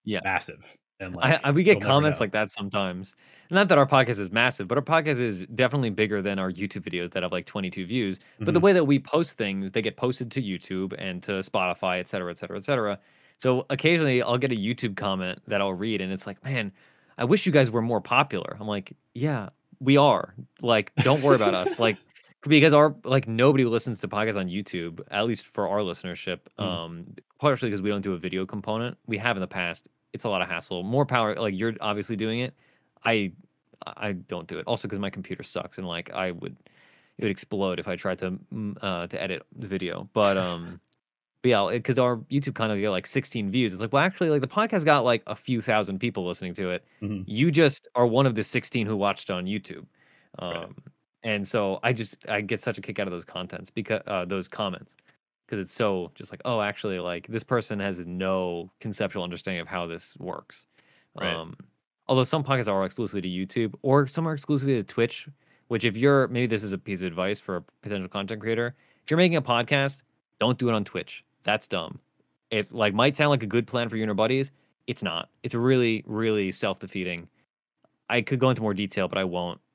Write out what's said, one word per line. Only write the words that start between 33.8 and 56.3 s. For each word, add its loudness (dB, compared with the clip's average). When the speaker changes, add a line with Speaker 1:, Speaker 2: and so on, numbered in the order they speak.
Speaker 1:
I -6
don't -10
do -10
it. -8
Also -2
'cause -6
my -4
computer -10
sucks -8
and, -8
like, -10
I -4
would, -10
it -4
would 2
explode -2
if -10
I -4
tried -4
to, -4
mm, -6
uh, -4
to -8
edit -6
the -12
video. -6
But, 6
um, -4
Speaker 2:
<laughs> -16
Speaker 1:
but 4
yeah, 6
it, -2
'cause 0
our 2
YouTube -2
kinda 0
get, 0
like, -2
sixteen -4
views. 0
It's -10
like, -4
well, 4
actually, 0
like, 2
the -2
podcast 0
got, 6
like, 4
a -6
few -2
thousand 0
people -2
listening -6
to -4
it. -6
Speaker 2:
Mm-hmm. -6
Speaker 1:
You 2
just 4
are 6
one 6
of 4
the 0
sixteen -2
who -2
watched 0
on -4
YouTube. -8
Speaker 2:
Right. -6
Speaker 1:
Um, -12
and -2
so 0
I 2
just, -6
I 0
get -4
such -4
a -10
kick -10
out -2
of -6
those -8
contents -12
becau-, -4
uh, -2
those -4
comments. -8
'Cause -6
it's -8
so 0
just -18